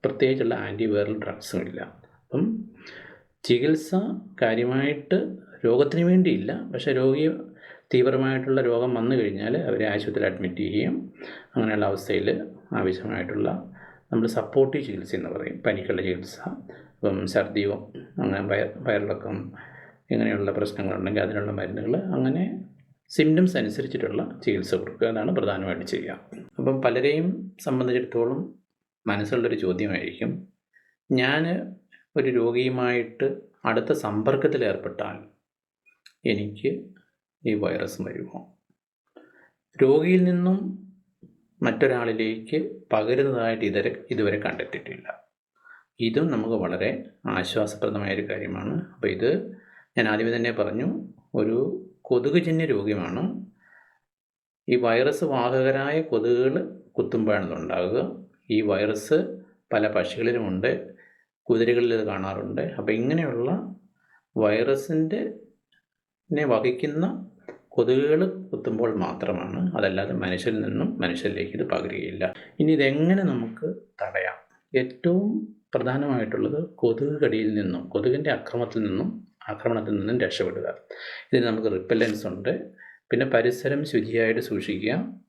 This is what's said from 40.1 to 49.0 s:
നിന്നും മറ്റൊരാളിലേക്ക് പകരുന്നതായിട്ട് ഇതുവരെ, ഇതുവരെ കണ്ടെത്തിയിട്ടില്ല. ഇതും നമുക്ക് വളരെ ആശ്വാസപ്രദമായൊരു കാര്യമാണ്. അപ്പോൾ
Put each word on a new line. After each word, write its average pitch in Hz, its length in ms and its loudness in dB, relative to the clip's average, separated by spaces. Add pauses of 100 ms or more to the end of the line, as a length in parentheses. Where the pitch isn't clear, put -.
നിന്നും 180 340 4 (1040)
മറ്റൊരാളിലേക്ക് 113 960 0 (300)
പകരുന്നതായിട്ട് 113 760 2
ഇതുവരെ, 101 260 0 (200)
ഇതുവരെ 104 260 2
കണ്ടെത്തിയിട്ടില്ല. - 680 -8 (920)
ഇതും 120 320 2
നമുക്ക് 110 300 0
വളരെ 92 300 0 (360)
ആശ്വാസപ്രദമായൊരു 104 1000 -2
കാര്യമാണ്. 98 480 -4 (160)
അപ്പോൾ - 180 -2